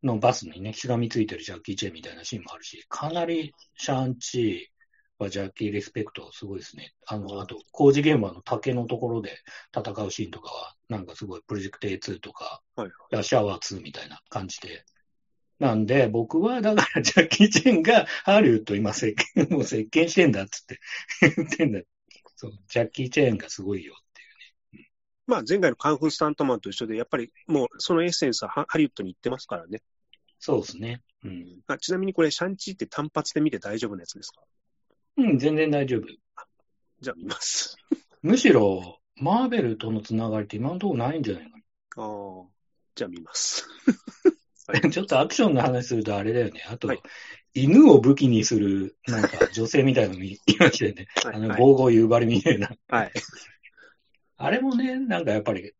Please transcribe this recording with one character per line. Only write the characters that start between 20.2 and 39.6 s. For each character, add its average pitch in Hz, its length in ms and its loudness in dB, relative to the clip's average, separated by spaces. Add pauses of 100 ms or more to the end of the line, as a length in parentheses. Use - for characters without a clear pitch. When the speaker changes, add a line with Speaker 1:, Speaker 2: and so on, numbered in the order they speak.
Speaker 1:
ん 131 40 4
だ 98 120 -2
っ 98 80 -10
つ - 120 -14
っ - 20 -20
て - 140 -16 (420)
<laughs> 151 140 4
言 147 100 -2
っ - 40 -16
て - 160 0
ん 135 60 0
だ。 98 80 -4 (560)
そ 107 140 -16
う、 - 20 -20 (160)
ジ - 120 -4
ャ 113 40 2
ッ 107 60 -4
キ 135 160 -6
ー・ 127 40 -6
チ 147 120 0
ェ 123 120 4
ン 101 40 -2
が - 120 -10
す - 120 -14
ご 95 160 -4
い 90 80 -10
よ - 120 -20
っ - 60 -20 (100)
て - 80 -20
い - 40 -20
う - 560 -20
ね。 - 80 -20 (380)
う 254 40 0
ん。 - 20 4
Speaker 2:
ま 214 60 2
あ、 123 80 -8
前 190 120 0
回 175 100 4
の 120 80 -4
カ 147 140 0
ン 147 60 2
フ 151 100 -2
ー - 20 2
ス - 80 -8
タ 151 100 0
ン 151 80 -2
ト 151 80 -2
マ 127 140 0
ン - 20 -6
と 101 100 -12
一 98 40 -12
緒 117 140 -8
で、 110 100 -6
や 120 80 -6
っ - 20 -20
ぱ - 100 -4
り 117 140 -6 (160)
も 143 180 0
う - 20 -4 (100)
そ - 180 -2
の 165 80 2
エ 175 40 0
ッ 175 40 -2
セ - 160 -2
ン 180 60 0
ス - 100 -6
は 104 60 -8
ハ-、 - 180 -4
ハ - 100 -4
リ 156 60 4
ウ 143 40 2
ッ - 60 -6
ド - 80 -12
に 90 120 -10
行 - 40 -18
っ - 20 -20
て - 100 -4
ま 127 100 -6
す - 80 -18
か - 80 -10
ら 85 100 -12
ね。 95 160 -12 (560)
Speaker 1:
そ - 200 -2
う - 40 0
で - 60 -10
す - 100 -16
ね。 117 240 -10 (220)
う 107 60 -12
ん。 90 380 -16
Speaker 2:
あ、 135 100 -4
ち - 160 -6
な 185 40 -2
み 190 80 -2
に 190 80 -4
こ - 80 2
れ、 151 100 4
シ - 120 -6
ャ 185 60 -4
ン 190 80 -8
チ - 140 -12
ー - 20 -10
っ - 20 -12
て - 100 -6
単 151 280 -8
発 - 200 -4
で 156 60 0
見 151 100 2
て 113 100 -6
大 104 200 -8
丈 117 80 -4
夫 104 80 -8
な 87 60 -14
や - 60 -20
つ - 60 -16
で - 100 -18
す - 80 -16
か？ - 100 -20 (760)
Speaker 1:
う 269 80 4
ん、 151 140 4
全 151 160 2
然 156 160 2
大 139 160 0
丈 123 120 0
夫。 - 20 -6 (340)
Speaker 2:
あ、 - 100 -20 (540)
じ 139 100 -10
ゃ - 40 -10
あ - 20 -12
見 85 80 -20
ま - 160 -10
す。 - 380 -6 (440)
Speaker 1:
む 202 160 4
し 254 120 4
ろ、 95 500 2 (160)
マ 202 300 0
ー - 20 -2
ベ 226 140 -2